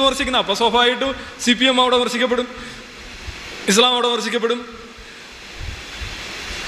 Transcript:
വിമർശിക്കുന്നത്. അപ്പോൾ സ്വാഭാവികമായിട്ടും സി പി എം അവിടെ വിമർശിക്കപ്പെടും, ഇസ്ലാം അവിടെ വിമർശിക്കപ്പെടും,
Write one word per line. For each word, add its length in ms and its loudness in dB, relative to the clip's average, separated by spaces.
വിമർശിക്കുന്നത്. 420 2
അപ്പോൾ 160 0
സ്വാഭാവികമായിട്ടും 520 4
സി 160 6
പി 120 4
എം 120 4
അവിടെ 160 4
വിമർശിക്കപ്പെടും, 480 2
ഇസ്ലാം 240 6
അവിടെ 160 2
വിമർശിക്കപ്പെടും, 480 0